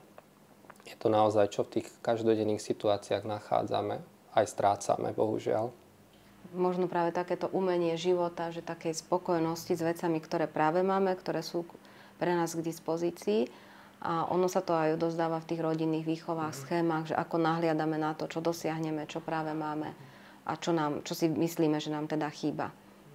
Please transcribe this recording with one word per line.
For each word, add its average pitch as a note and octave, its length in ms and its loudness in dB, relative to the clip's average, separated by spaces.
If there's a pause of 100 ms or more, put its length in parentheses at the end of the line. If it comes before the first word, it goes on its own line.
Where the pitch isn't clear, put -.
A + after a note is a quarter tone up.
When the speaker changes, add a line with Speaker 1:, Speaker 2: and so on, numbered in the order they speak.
(840)
Speaker 1:
je - 160 -18
to A#2+ 80 4
naozaj, G#2+ 400 6
čo - 160 -2
v - 160 -2
tých - 60 -10 (180)
každodenných A2 560 2
situáciách G#2 640 0
nachádzame, A2 800 -2 (320)
aj G#2+ 80 6
strácame, A2+ 720 0
bohužiaľ. A2+ 560 0 (800)
Speaker 2:
Možno F3+ 320 2
práve E3+ 240 2
takéto F3+ 400 -2
umenie F3 480 2
života, E3+ 560 0
že E3 80 -8
takej E3 320 -4
spokojnosti E3 800 0
s E3+ 80 -2
vecami, E3 400 0
ktoré D#3+ 240 0
práve D#3 400 2
máme, F#3+ 320 4
ktoré D#3+ 240 -4
sú E3+ 240 -6
k-, - 80 -20 (480)
pre F3 160 2
nás E3 160 0
k E3 80 -4
dispozícii. E3+ 880 0 (560)
A E3 240 0
ono F#3 160 4
sa F#3 160 2
to F3 160 0
aj D#3+ 240 2
odovzdáva E3 400 0
v D#3+ 80 -16
tých E3 160 -2
rodinných D#3+ 400 0
výchovách, D#3+ 480 -4
Speaker 1:
Mhm. C#3 80 -10
Speaker 2:
schémach, E3 480 0
že - 80 0
ako E3+ 240 0
nahliadame D#3+ 560 2
na D#3 160 -2
to, D#3 160 -4
čo - 80 -6
dosiahneme, D#3+ 720 -2
čo D#3+ 160 -8
práve D#3 320 -4
máme D3+ 320 -4 (560)
a - 80 -2
čo - 160 -4
nám, D3+ 320 0
čo - 160 -8
si E3+ 80 0
myslíme, D#3+ 560 2
že D3+ 80 -6
nám D3+ 160 -4
teda D#3 240 -2
chýba. D3+ 400 -4 (460)